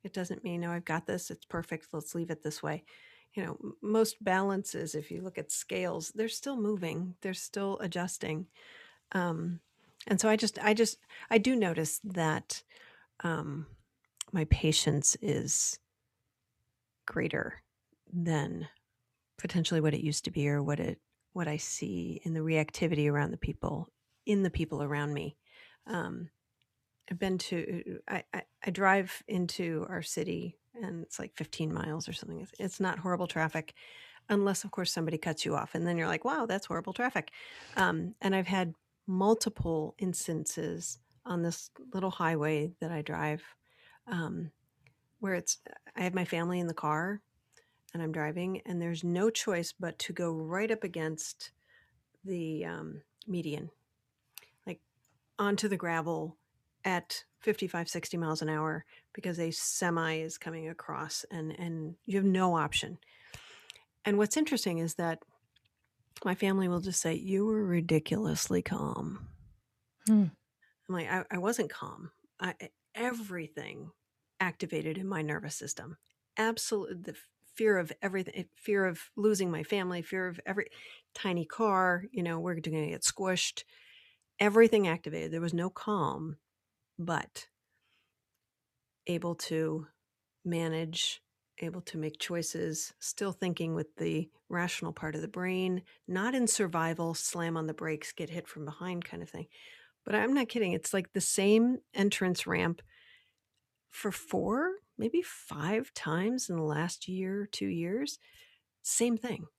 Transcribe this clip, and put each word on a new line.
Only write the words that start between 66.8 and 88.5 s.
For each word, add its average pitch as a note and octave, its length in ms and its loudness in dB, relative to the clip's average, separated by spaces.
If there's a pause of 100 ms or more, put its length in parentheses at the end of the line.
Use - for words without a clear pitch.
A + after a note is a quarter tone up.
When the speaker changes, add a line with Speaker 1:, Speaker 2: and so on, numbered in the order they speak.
Speaker 1:
say, E3 140 0
"You F#3+ 300 2
were A3 200 2
ridiculously E3+ 960 2
calm." - 640 -4 (800)
Speaker 2:
Hmm. G#3 200 8 (640)
Speaker 1:
I'm F#3 80 -2
like, D#3+ 160 -2
I, F#3 180 0
I F3+ 100 -4
wasn't A3 300 2
calm. - 420 -10 (280)
I, F#3 140 -2 (420)
everything F#3 960 -6 (480)
activated E3 580 -2
in F#3+ 120 -4
my E3 120 0
nervous D3+ 340 -2
system. - 420 -10 (400)
Absolutely, A3 640 0
the D#3 140 -12 (420)
fear G#3+ 200 6
of E3+ 140 0 (100)
everything, F#3+ 440 -2 (100)
fear G3+ 300 2
of E3+ 160 -2 (160)
losing G3 340 4
my D#3+ 120 -2
family, F#3 380 0
fear F#3 260 -2
of F3 180 -8
every, F#3+ 220 -2 (480)
tiny F3 300 0
car, F#3 640 4
you F3+ 120 0
know, E3 160 0
we're F3 160 -2
gonna D#3 340 -2
get E3 120 -6
squished, - 600 0 (760)
everything G#3+ 480 10
activated. D#3+ 440 -2
There E3 100 -2
was E3+ 120 0
no F3 160 2
calm, D#3+ 680 -2 (600)
but - 480 -4 (1600)